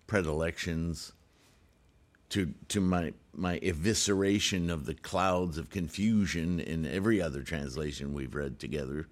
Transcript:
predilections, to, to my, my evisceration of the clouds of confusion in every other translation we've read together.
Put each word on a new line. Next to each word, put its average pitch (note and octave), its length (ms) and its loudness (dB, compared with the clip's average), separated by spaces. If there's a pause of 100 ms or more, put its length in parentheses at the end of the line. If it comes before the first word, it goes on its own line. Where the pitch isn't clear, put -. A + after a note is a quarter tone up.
predilections, E2 1080 0 (1160)
to, E2+ 240 0 (140)
to G#2 140 0
my, F2+ 320 2 (200)
my F2 260 0
evisceration G2 1120 2
of D#2+ 160 -2
the D#2+ 80 -4
clouds F2+ 640 0
of E2 120 -8
confusion F2+ 880 0
in D#2+ 260 -2
every F#2+ 360 2
other C#2+ 200 -2
translation C#2+ 720 -4
we've C2+ 220 -6
read C#2+ 240 -4
together. D2 520 -6